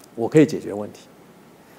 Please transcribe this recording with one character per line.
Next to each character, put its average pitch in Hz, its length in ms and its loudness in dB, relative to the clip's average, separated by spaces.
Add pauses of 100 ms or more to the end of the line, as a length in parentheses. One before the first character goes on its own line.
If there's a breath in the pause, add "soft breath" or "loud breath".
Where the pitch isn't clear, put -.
(160)
我 113 100 -4
可 151 140 4
以 147 40 8
解 95 140 -2
决 95 160 -10
问 104 180 -10
题， - 100 -20 (760 soft breath)